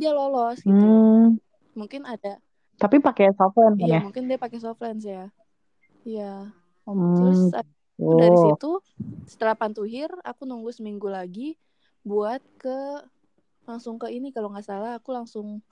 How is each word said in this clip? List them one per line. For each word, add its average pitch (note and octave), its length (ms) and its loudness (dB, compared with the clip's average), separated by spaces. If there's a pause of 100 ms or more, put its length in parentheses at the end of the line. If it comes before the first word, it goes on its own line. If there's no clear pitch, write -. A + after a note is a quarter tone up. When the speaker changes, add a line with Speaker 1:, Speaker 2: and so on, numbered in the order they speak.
Speaker 1:
dia D4+ 140 0
lolos C4 500 -2
gitu. G3+ 260 6
Speaker 2:
Hmm. A3 480 6 (400)
Speaker 1:
Mungkin A#3+ 280 -12
ada. G3+ 340 -12 (420)
Speaker 2:
Tapi G#3 140 4 (100)
pakai A3 200 4 (120)
soft F#3+ 220 2
lens A3 200 6
kan E3+ 100 2
Speaker 1:
Iya, D#3+ 60 4
Speaker 2:
ya? D#3+ 80 2
Speaker 1:
mungkin A3 240 -10
dia B3+ 160 -4
pakai A#3 200 -10
soft A3+ 200 -12
lens A3 220 -8
ya. F#3+ 240 -12 (800)
Iya. G3+ 440 -12 (340)
Speaker 2:
Hmm, G3 180 -2 (120)
Speaker 1:
Terus, F#3 240 4 (580)
Speaker 2:
gitu. E3 60 -6 (160)
Speaker 1:
dari F3 180 8
situ, D#3+ 280 2 (640)
setelah A3 320 -2
Pantuhir, A3 500 -8 (140)
aku B3 240 -16
nunggu A#3 280 -12
seminggu G#3 340 -10
lagi G3 460 -12 (500)
buat G#3 340 -4 (200)
ke, C#4 440 -10 (640)
langsung A#3 340 -14
ke A#3 140 -8
ini C4 180 -10
kalau G#3+ 180 -8
nggak G3+ 140 -16
salah, G#3 320 -10
aku - 180 -14
langsung, G#3+ 560 -14